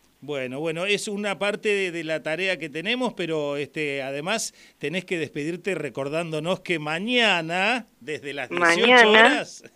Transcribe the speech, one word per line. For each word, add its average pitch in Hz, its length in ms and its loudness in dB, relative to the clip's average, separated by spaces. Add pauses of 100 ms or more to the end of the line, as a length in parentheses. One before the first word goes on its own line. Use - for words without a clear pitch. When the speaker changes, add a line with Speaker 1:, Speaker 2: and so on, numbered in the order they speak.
(240)
Speaker 1:
Bueno, 135 360 -6
bueno, 165 260 -4
es 202 220 -2
una 202 320 -4
parte 208 280 -2
de, 196 220 0
de 165 140 -6
la 156 180 -4
tarea 180 340 -2
que 147 120 -8
tenemos, 202 460 -4
pero, 156 420 -2
este, 143 480 -4
además 151 500 -4 (240)
tenés 175 260 -4
que 185 140 -4
despedirte 165 560 -6
recordándonos 156 840 -4
que 175 180 -4
mañana, 190 1080 0 (120)
desde 139 340 -8
las 131 160 -8
dieciocho 170 380 2
Speaker 2:
Mañana. 240 240 10
Speaker 1:
horas. 220 540 6 (100)